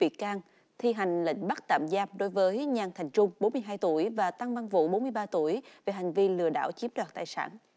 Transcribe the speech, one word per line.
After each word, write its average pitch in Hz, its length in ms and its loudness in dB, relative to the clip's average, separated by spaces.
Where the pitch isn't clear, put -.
bị 165 80 6
can, 202 320 -6
thi 240 140 2
hành 175 320 0
lệnh 160 240 -2
bắt - 200 -4
tạm 151 200 2
giam 196 260 0
đối 196 160 -2
với 196 360 2
Nhan 220 280 -2
Thành 156 160 -8
Trung, 208 200 4
bốn 214 120 2
mươi 254 100 -2
hai 202 160 -8
tuổi 170 300 2
và 220 220 0
Tăng 240 240 -6
Văn 233 140 -6
Vũ, 170 200 4
bốn 202 140 2
mươi 262 80 -2
ba 214 160 -4
tuổi 175 360 0
về 196 60 0
hành 180 200 -4
vi 196 160 4
lừa 175 220 2
đảo 143 220 -2
chiếm - 220 -6
đoạt 202 200 -6
tài 170 120 -8
sản. 139 240 -6